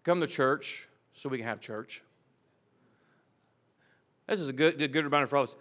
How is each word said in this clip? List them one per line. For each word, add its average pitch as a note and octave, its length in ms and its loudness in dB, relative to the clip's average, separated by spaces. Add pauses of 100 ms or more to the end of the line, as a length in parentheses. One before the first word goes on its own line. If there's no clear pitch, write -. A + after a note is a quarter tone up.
come F3 160 2
to D#3 80 0
church - 580 0 (260)
so - 160 -10
we C3 80 -4
can A2+ 100 -6
have G#2+ 140 -6
church. - 420 -12 (2250)
This G3+ 140 0
is D3+ 80 -4
a C3 60 -4
good, D3 260 4
a D3 80 0
good D3 160 0
reminder C#3+ 220 2
for C#3+ 100 0
us. C3 240 0